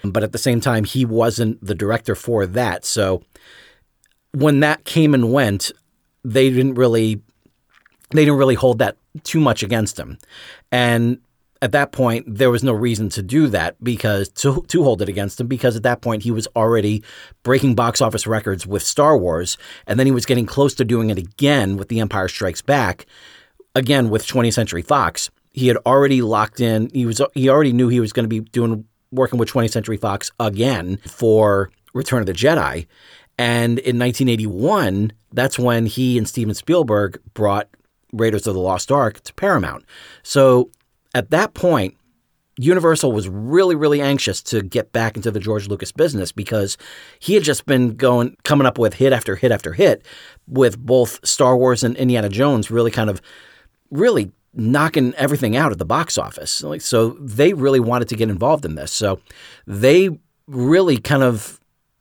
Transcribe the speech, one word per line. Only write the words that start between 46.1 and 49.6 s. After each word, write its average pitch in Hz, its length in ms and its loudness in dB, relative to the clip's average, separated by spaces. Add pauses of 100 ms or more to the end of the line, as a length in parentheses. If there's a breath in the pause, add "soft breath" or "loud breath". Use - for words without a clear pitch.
because 101 460 -6 (420 loud breath)
he 185 140 -2
had 190 100 4
just 143 220 -2
been 123 320 0
going, 123 480 0
coming 143 200 2
up 123 120 0
with 110 160 2
hit 131 180 2
after 110 240 -2
hit 120 160 0
after 85 220 -4